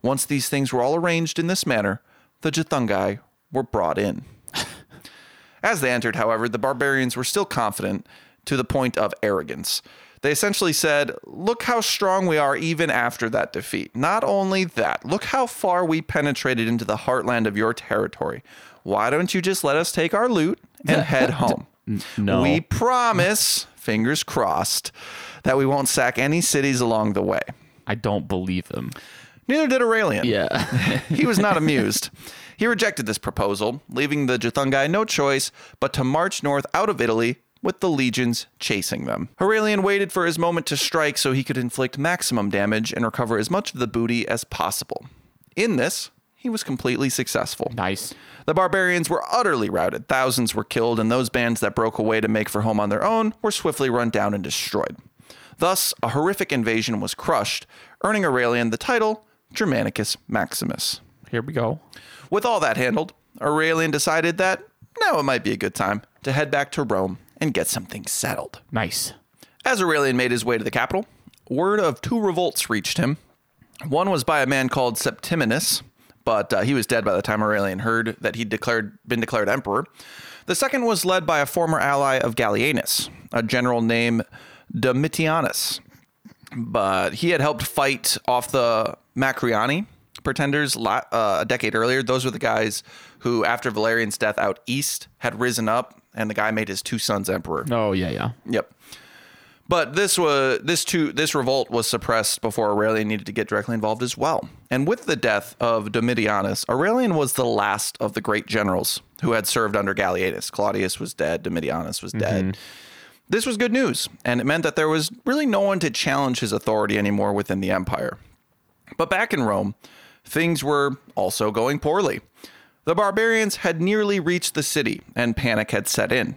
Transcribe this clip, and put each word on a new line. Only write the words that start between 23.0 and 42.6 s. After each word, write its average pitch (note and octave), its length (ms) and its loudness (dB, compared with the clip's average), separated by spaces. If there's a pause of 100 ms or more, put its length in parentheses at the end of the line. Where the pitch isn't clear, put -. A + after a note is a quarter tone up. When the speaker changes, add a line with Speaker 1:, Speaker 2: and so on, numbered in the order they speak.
Speaker 1:
fingers A2+ 460 0
crossed, - 680 -2 (520)
that C3 140 4
we C3+ 80 4
won't C#3 220 2
sack B2 300 2
any D3 220 2
cities C#3 400 2
along A2 340 2
the G2 80 2
way." F#2+ 180 0 (460)
Speaker 2:
I G2+ 80 -2
don't G#2 340 -2
believe F#2 400 -2
them. - 220 -8 (580)
Speaker 1:
Neither D4+ 180 2
did B3+ 160 4
Aurelian. A3 440 2
Speaker 2:
Yeah. - 800 0
<laughs> - 40 -18
Speaker 1:
He G3+ 180 2
was G#3 120 2
not G3+ 180 4
amused. C#3+ 540 0 (500)
He G#3+ 60 2
rejected G#3 400 0
this G#2+ 100 -2
proposal, G2+ 720 -2
leaving C#3+ 380 0
the B2 120 2
Juthungi C3+ 520 0
no G3+ 160 0
choice C#3 440 0 (300)
but C3+ 140 0
to C3+ 100 0
march D#3 380 0
north C#3+ 320 0
out G#3 160 2
of C3 100 -4
Italy A#2 360 2 (260)
with - 180 -2
the F#3+ 80 2
legions B2+ 600 0 (100)
chasing - 480 -2
them. - 240 -4 (100)
Aurelian G#3+ 420 2
waited G3+ 300 0
for F3+ 140 0
his D#3+ 120 0
moment E3+ 280 0
to C#3+ 100 -2
strike D3+ 400 0
so C3+ 160 2
he C3+ 100 2
could B2+ 140 -4
inflict B2+ 400 -2
maximum C3+ 540 0
damage G#2+ 420 0